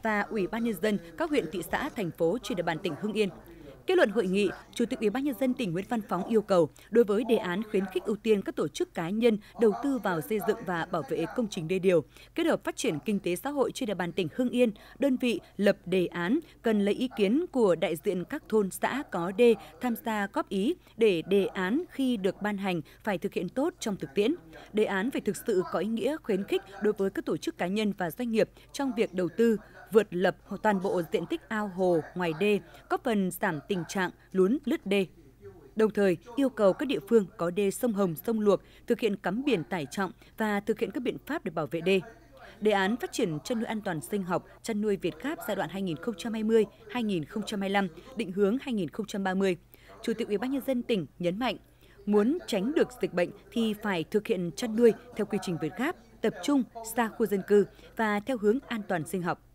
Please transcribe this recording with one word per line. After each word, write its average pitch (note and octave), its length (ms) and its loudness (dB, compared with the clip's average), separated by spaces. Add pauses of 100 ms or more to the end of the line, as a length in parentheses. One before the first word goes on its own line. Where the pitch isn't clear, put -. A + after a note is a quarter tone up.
và G#3+ 180 0
Ủy G3+ 260 -2
ban A#3 180 -4
Nhân A#3 180 0
dân G#3 160 2 (180)
các D#4+ 140 -2
huyện, C4 220 2
thị F3 180 -4
xã, G#3 180 -2
thành F#3+ 220 -4
phố E3+ 320 0
trên A#3+ 140 -4
địa F3 60 -4
bàn E3 160 -2
tỉnh E3 220 -4
Hưng G#3+ 120 -4
Yên. G#3+ 160 0 (580)
Kết F#4 100 2
luận C#4+ 140 6
hội G3 160 0
nghị, F#3+ 240 2 (240)
Chủ A#3+ 120 0
tịch - 140 -6
Ủy G#3+ 100 2
ban C4+ 140 -4
Nhân C#4+ 160 -2
dân B3+ 140 0
tỉnh G#3+ 180 -2
Nguyễn F#3+ 160 -4
Văn A#3 200 -2
Phóng F#3 200 -4
yêu A3 140 4
cầu, E3+ 280 4 (200)
đối A#3 140 6
với G3+ 240 0
đề A3 80 4
án F#3 260 -2
khuyến G3 300 -2
khích, - 100 -2
ưu G#3 140 -2
tiên G#3 260 2
các - 140 -6
tổ F3 120 -2
chức, - 260 -6
cá E3+ 160 -4
nhân A3 280 4 (220)
đầu G#3+ 120 6 (100)
tư C4+ 160 0
vào F#3 220 -2
xây G#3 280 -2
dựng G#3 180 0
và E3+ 200 -2
bảo D#3+ 220 -2
vệ E3 160 -2 (120)
công A#3+ 140 0
trình D#3+ 180 -6
đê F#3+ 100 0
điều, F3 260 4 (300)
kết E4 120 0
hợp C#4 180 2
phát F4 120 -6
triển E3 280 -2
kinh G3+ 160 0
tế F3 160 -2
xã C#4 140 -6
hội C#4+ 220 0
trên C4 140 -4
địa G#3 80 -4
bàn F3 180 -4
tỉnh F3 220 -2
Hưng B3+ 160 0
Yên, B3 200 4 (280)
đơn C4 180 2
vị A#3+ 240 0 (160)
lập G3 280 4
đề F3 220 2
án F3+ 320 0 (240)
cần G#3+ 220 2
lấy G3+ 100 2
ý B3+ 220 -2
kiến A3+ 360 2
của G3+ 240 4
đại E3+ 200 -2
diện F3+ 280 -4
các D4 240 -8
thôn, G#3 220 2
xã B3+ 400 -4
có F3+ 220 -4
đê A#3 220 6 (260)
tham B3 140 -2 (100)
gia G#3+ 280 -2
góp D#4 160 -4
ý G#3 260 0 (220)
để F#3+ 320 4
đề G3 180 4
án G3 440 -2
khi B3+ 260 0
được F#3+ 260 -2
ban G#3 160 -2
hành F#3+ 220 -2 (240)
phải G3 140 -2
thực - 140 -6
hiện F3 160 -4
tốt D4+ 320 -2
trong G3+ 160 -4
thực - 180 -8
tiễn. A3 200 2 (380)
Đề G#3+ 120 2
án G3 260 0
phải C4+ 100 -2
thực G3 160 -2 (100)
sự F#3 160 2 (100)
có F3+ 60 -2
ý F3+ 100 0
nghĩa A#3 340 -2
khuyến G3 220 -2
khích F4+ 180 -2 (200)
đối G#3+ 100 2
với G3 180 0
các D#4 140 -6
tổ G3+ 120 -2
chức, - 220 -6
cá F3+ 80 -2
nhân G3+ 320 0
và F3 120 -2
doanh A#3+ 200 -6
nghiệp G#3+ 200 2 (220)
trong C#4 240 -4
việc G#3 180 0
đầu F3+ 220 0
tư, A#3 200 6 (360)
vượt G#3 180 8
lập F3+ 260 2 (260)
toàn G3+ 200 2
bộ F#3 200 0 (100)
diện F3 140 0
tích E4 220 -4
ao G#3+ 200 -4
hồ F3 320 2 (140)
ngoài F3 260 -2
đê, G3+ 200 2 (300)
góp F4+ 140 -2
phần G3+ 260 0
giảm E3 380 -2
tình F3+ 200 -2
trạng F#3+ 220 -2 (220)
lún F#3+ 320 4
lứt C4+ 220 -4
đê. G3 200 2 (680)
Đồng G#3+ 140 4
thời, G3 260 2 (200)
yêu C#4 120 2
cầu G#3 240 4
các C#4 160 -2
địa A#3 100 0 (100)
phương A3 180 6 (100)
có F3 140 -2
đê G3 200 0
sông A#3+ 220 -2
Hồng, F#3+ 240 0
sông A3 240 -2
Luộc G3+ 200 4 (260)
thực A#3 140 0
hiện G#3 160 0
cắm G#3+ 280 -4
biển G#3+ 200 2
tải E3 260 -4
trọng F#3+ 220 -4 (260)
và G#3 220 0
thực G#3+ 200 -2
hiện G3 100 -2
các C4+ 120 -6
biện G#3+ 140 -4 (100)
pháp D#4 180 -6
để F3+ 60 -4
bảo D#3 160 -4
vệ E3 140 -4
đê. F#3 200 4 (600)
Đề G#3 100 2
án G3 260 2
phát - 160 -6
triển E3+ 320 0
chăn A#3+ 140 -4
nuôi G#3+ 80 -2
an G#3+ 140 -4
toàn E3+ 200 -4
sinh G3 220 -4
học, F3 240 -2 (160)
chăn G#3+ 180 -4
nuôi G#3 160 2
Việt E3+ 260 -4
Gáp D4+ 160 -6 (100)
giai G3+ 80 -2
đoạn D#3 140 -4
hai G3 120 -6
nghìn E3+ 140 -2
không A#3 220 -6
trăm A3+ 140 -6
hai A3 100 -4
mươi, A3 220 6 (260)
hai B3 120 -4
nghìn F#3 220 0
không G#3+ 220 -6
trăm G#3 140 -4
hai G3 80 -2
mươi G3 40 -2
lăm, G3 160 2 (280)
định F#3+ 160 -4
hướng G3+ 280 2
hai B3+ 140 -6
nghìn F#3 140 -2
không - 180 -8
trăm G3 180 -6
ba F#3+ 100 0
mươi. F#3+ 220 2 (460)
Chủ A#3 120 -2
tịch A3+ 140 -4
Ủy G#3 100 0
ban B3 120 -4
Nhân C4+ 160 -2
dân B3 160 0
tỉnh F#3+ 240 0 (120)
nhấn F3 200 0
mạnh, A#3 180 -2 (500)
muốn G#3 400 4
tránh A3 300 0
được B3+ 120 4 (140)
dịch F3 100 -2
bệnh F3 180 0 (200)
thì A3 320 0
phải F3+ 220 -2
thực G#3 220 -2
hiện F3+ 300 -2
chăn A3 200 -4
nuôi A#3 160 8 (240)
theo G#3 100 -2
quy G3+ 160 -2
trình F3 180 -2
Việt D3+ 180 -4
Gáp, C#4+ 180 -4 (240)
tập A3 220 0
trung C#4+ 200 2 (340)
xa A#3 120 2
khu A3 180 -2
dân F#3+ 200 -2
cư G3+ 200 6 (300)
và G#3 240 0
theo C4 180 -4
hướng G#3 200 4 (100)
an A3+ 200 -4
toàn E3+ 160 -2
sinh F#3 180 -4
học. E3 200 -4 (120)